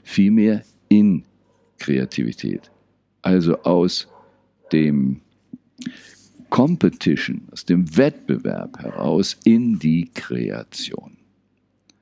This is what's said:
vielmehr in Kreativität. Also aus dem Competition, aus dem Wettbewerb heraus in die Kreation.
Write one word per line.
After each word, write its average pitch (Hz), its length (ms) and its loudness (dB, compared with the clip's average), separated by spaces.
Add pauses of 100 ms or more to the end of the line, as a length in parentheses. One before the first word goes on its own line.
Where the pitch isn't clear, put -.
vielmehr 107 600 2 (240)
in 104 360 4 (560)
Kreativität. 64 920 -6 (500)
Also 90 420 2
aus 87 440 0 (640)
dem 71 500 0 (1300)
Competition, 92 920 0 (100)
aus - 140 -18
dem 87 320 0
Wettbewerb 60 840 -2
heraus 78 640 -2
in 113 360 4
die 80 340 0
Kreation. - 1040 -10 (840)